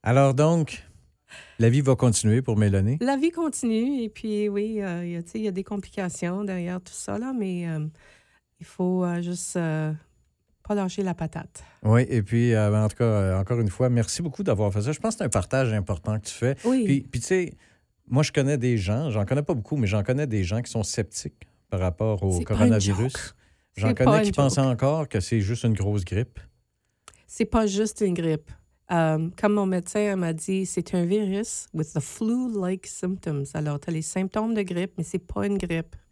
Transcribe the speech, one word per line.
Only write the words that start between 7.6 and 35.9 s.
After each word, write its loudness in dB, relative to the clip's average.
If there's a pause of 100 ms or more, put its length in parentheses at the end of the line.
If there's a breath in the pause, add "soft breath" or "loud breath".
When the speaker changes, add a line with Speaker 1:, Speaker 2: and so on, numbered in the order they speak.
Speaker 2:
euh, -4 (760 soft breath)
il -20
faut, 0
euh, -2
juste, -6
euh, 0 (760)
pas -2
lâcher -2
la -2
patate. -10 (200 soft breath)
Speaker 1:
Oui, 6
et 0
puis, 2
euh, 4
en 2
tout -4
cas, 0
euh, 2
encore -2
une 2
fois, 0
merci 0
beaucoup -6
d'avoir 2
fait 0
ça. -2
Je -6
pense -2
que -12
c'est -2
un -2
partage 0
important -2
que -8
tu -10
fais. 0
Speaker 2:
Oui. 2
Speaker 1:
Puis, 4
puis -6
tu -8
sais, 0 (540 soft breath)
moi, 4
je 0
connais 2
des 2
gens, 0
j'en 0
connais 0
pas -2
beaucoup, -4
mais 2
j'en 0
connais 0
des 0
gens -2
qui -10
sont -2
sceptiques -6 (220)
par -4
rapport 0
au 2
Speaker 2:
C'est -2
pas -2
une -2
Speaker 1:
coronavirus. 4
Speaker 2:
joke. -10 (420)
Speaker 1:
J'en 0
Speaker 2:
C'est 2
Speaker 1:
connais 4
Speaker 2:
pas 6
Speaker 1:
qui 2
Speaker 2:
une -2
Speaker 1:
pensent 2
Speaker 2:
joke. 4
Speaker 1:
encore 0
que -2
c'est 0
juste -2
une 4
grosse 0
grippe. -4 (840 loud breath)
Speaker 2:
C'est -4
pas 2
juste -2
une 0
grippe. -2 (420)
Euh, 2 (120)
comme 4
mon 2
médecin, -2
elle 0
m'a -2
dit, -2
c'est -4
un 2
virus -2
with -4
the -2
flu-like -2
symptoms. -4 (100)
Alors, -4
t'as -6
les -2
symptômes -2
de 0
grippe, -4
mais -2
c'est -4
pas -6
une 0
grippe. -4 (180)